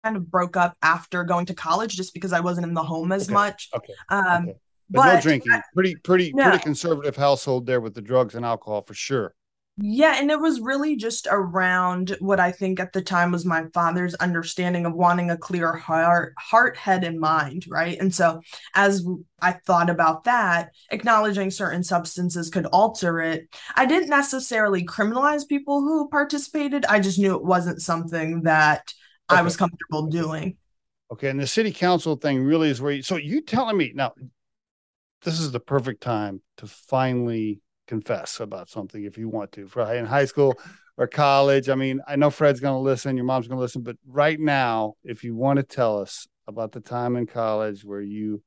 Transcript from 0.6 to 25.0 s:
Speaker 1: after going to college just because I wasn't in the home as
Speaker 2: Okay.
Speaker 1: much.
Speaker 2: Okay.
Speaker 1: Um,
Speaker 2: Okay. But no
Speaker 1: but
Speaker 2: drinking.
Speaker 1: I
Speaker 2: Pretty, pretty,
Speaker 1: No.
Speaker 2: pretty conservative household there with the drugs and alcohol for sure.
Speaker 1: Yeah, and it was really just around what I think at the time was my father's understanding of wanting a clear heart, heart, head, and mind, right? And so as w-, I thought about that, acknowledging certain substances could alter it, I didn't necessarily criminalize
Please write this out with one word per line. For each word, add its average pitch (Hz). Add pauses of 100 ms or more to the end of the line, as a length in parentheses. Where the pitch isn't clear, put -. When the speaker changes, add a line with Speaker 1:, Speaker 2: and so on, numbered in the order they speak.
Speaker 1:
after 170
going 175
to 180
college 190
just 185
because 185
I 170
wasn't 175
in 170
the 160
home 165
as 190
Speaker 2:
Okay. 208
Speaker 1:
much. 202
Speaker 2:
Okay. - (160)
Speaker 1:
Um, 185
Speaker 2:
Okay. - (320)
But 262
no 254
Speaker 1:
but -
Speaker 2:
drinking. 156
Speaker 1:
I - (120)
Speaker 2:
Pretty, 185
pretty, 180
Speaker 1:
No. 269
Speaker 2:
pretty 190
conservative 147
household 135
there 127
with 110
the 113
drugs 123
and 120
alcohol 110
for 107
sure. 117 (440)
Speaker 1:
Yeah, 240
and 285
it 302
was 294
really 277
just 226
around 180
what 190
I 180
think 190
at 180
the 190
time 175
was 175
my 160
father's 175
understanding 175
of 165
wanting 175
a 170
clear 170
heart, 165
heart, 247
head, 185
and 165
mind, 156
right? 165
And 185
so 165 (340)
as 196
w-, 175 (160)
I 180
thought 175
about 160
that, 190 (220)
acknowledging 214
certain 180
substances 175
could 175
alter 180
it, 160 (260)
I -
didn't 311
necessarily 233
criminalize 269